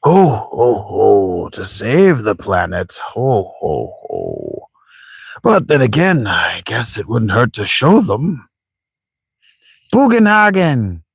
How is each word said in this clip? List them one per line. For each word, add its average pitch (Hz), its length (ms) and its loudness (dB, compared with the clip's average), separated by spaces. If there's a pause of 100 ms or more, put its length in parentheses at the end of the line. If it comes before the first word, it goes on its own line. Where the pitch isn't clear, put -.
Ho, 175 280 4
ho, 117 520 -2
ho, 98 680 0
to - 120 -12
save 139 600 2
the 107 120 -2
planet. 87 640 -4 (140)
Ho, 117 480 -2
ho, 69 400 -4
ho. 50 680 -10 (760)
But 202 260 2
then 147 140 2
again, 143 440 2
I - 380 -4
guess - 320 -6
it - 100 -8
wouldn't 113 260 -2
hurt 113 220 0
to 104 120 -6
show 180 340 2
them. 151 480 -4 (1400)
Bugenhagen! 208 1080 2 (120)